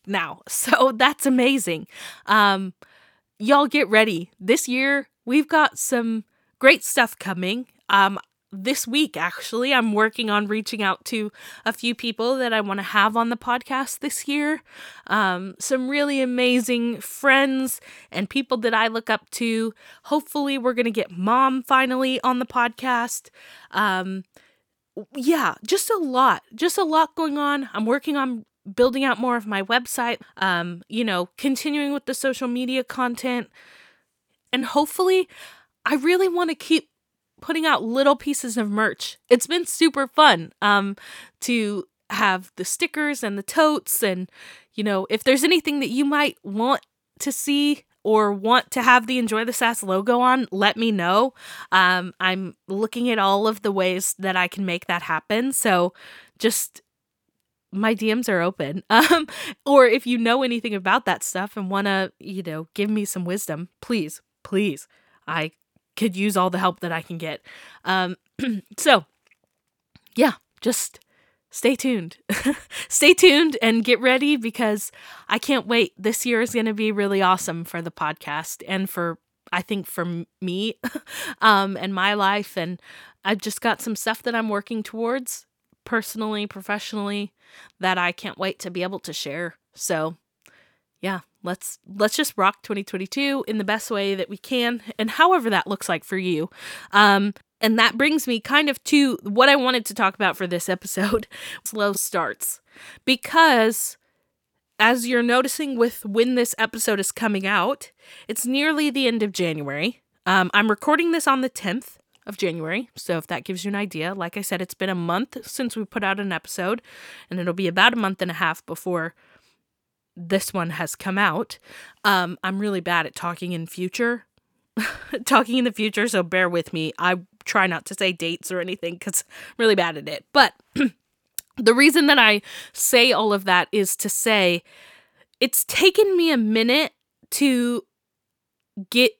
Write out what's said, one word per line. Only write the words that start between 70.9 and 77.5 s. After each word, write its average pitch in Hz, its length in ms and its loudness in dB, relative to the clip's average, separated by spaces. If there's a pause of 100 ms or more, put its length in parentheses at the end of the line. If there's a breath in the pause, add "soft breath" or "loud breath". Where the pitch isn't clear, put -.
stay 262 240 0
tuned. 220 440 -4 (120)
<laughs> - 580 -6
Stay - 260 6
tuned 311 480 6
and 226 220 2
get 247 160 2
ready 262 360 2
because 220 560 -2 (360 loud breath)
I 220 100 0
can't 262 280 -2
wait. 233 300 2
This 214 300 -4
year 233 140 0
is 233 140 -2
gonna 220 200 0
be 214 180 0
really 196 300 0
awesome 180 420 0